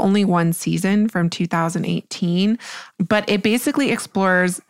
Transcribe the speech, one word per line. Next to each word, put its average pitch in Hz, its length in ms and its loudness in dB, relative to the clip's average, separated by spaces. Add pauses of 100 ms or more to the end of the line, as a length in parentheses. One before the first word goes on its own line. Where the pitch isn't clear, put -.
only 196 240 4
one 170 280 2
season 190 560 0
from 170 220 0
two 175 160 -4
thousand 165 380 -2
eighteen, 180 720 -2 (400)
but 208 320 0
it 196 120 0
basically 247 500 0
explores 185 760 0